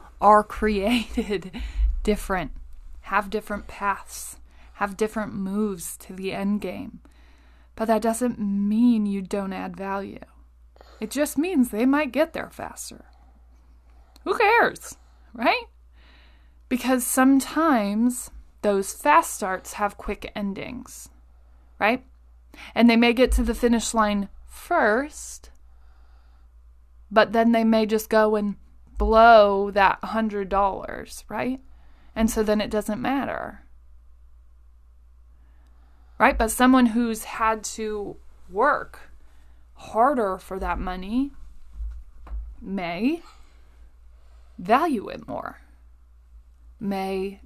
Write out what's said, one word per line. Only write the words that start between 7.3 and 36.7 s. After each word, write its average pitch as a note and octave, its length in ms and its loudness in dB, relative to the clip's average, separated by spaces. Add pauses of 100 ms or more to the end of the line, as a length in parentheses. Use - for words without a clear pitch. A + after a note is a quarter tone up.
But A3+ 100 -4
that A3 160 2
doesn't A#3 380 -2
mean G#3 680 2
you G3 160 -4
don't G3 320 -6
add F#3 240 -10
value. G3 420 -8 (800)
It G#3+ 120 -8
just D4 260 -2
means D4 320 2
they G#3+ 160 0
might C#4 260 2
get D#4 220 0
there - 160 -8
faster. - 560 -14 (1160)
Who G#4 140 -2
cares, G#4+ 600 2 (360)
right? F#4 320 -2 (1040)
Because B3 360 -2
sometimes B3+ 1300 2 (300)
those G3 320 0
fast D4+ 400 2
starts F#3 400 -8
have G#3 240 -4
quick - 380 -10
endings, - 760 -10 (720)
right? A#3 240 0 (720)
And A#3 160 6
they A#3 60 6
may A#3+ 180 6
get B3 200 4
to B3 100 4
the A3+ 100 0
finish A#3 400 0
line G#3 360 0 (180)
first, - 1040 -2 (1600)
but G3+ 220 4
then A3+ 180 4
they A3+ 140 2
may A3 200 4
just G#3+ 240 -2
go G#3+ 260 4
and G#3 200 -2 (420)
blow G#3 760 8
that G3 320 4
hundred G#3 460 -4
dollars, - 800 -2
right? B3 320 -6 (560)
And A3 160 2
so A3 120 0
then G#3+ 180 2
it - 100 -6
doesn't G#3+ 300 -4
matter, E3 640 -4 (2500)
right? B3+ 200 4
But A3 140 0
someone B3+ 360 6